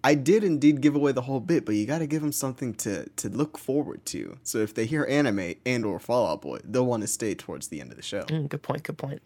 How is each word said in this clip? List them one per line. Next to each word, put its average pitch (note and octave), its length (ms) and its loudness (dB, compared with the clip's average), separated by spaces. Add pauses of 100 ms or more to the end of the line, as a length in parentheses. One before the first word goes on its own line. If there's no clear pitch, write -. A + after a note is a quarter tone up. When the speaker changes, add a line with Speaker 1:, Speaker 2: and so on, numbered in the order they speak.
Speaker 1:
I D3 80 8
did D#3+ 300 6
indeed D3 380 6
give D3 120 6
away C#3+ 180 4
the B2 100 0
whole C3 180 -2
bit, E3+ 240 0
but G#2+ 120 0
you G#2+ 100 2
gotta D#3 200 -2
give D3 160 -2
him D3+ 80 0
something C3 440 -4
to, G2+ 340 -6
to - 220 -6
look C3+ 260 -2
forward - 480 -4
to. G1+ 380 -8
So - 160 -4
if G#2+ 160 0
they A2+ 100 0
hear C#3+ 240 0
anime G#2+ 460 2 (100)
and B2 220 0
or F#2 120 -2
Fall A#2+ 280 2
Out D#2 160 -2
Boy, C#2 200 -8
they'll B2+ 220 0
wanna A#2 220 0
stay G#2+ 280 -2
towards - 340 -10
the - 120 -8
end B1+ 100 -16
of - 60 -18
the - 60 -18
show. F#2 220 -6
Speaker 2:
Mm, D3+ 260 -2
good D3+ 100 -6
point, D3+ 220 -4
good - 160 -10
point. C#3 280 -10